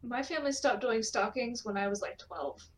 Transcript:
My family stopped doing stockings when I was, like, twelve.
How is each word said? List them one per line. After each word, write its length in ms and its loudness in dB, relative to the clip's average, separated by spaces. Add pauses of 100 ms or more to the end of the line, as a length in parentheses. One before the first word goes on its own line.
My 220 -2
family 280 0
stopped 280 4
doing 240 2
stockings 600 0
when 120 -2
I 120 2
was, 140 -2
like, 160 -6
twelve. 600 -8